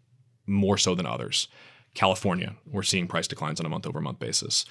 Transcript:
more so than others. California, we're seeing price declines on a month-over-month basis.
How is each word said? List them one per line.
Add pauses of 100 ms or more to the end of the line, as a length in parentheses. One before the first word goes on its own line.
(440)
more
so
than
others. (480)
California, (100)
we're
seeing
price
declines
on
a
month-over-month
basis.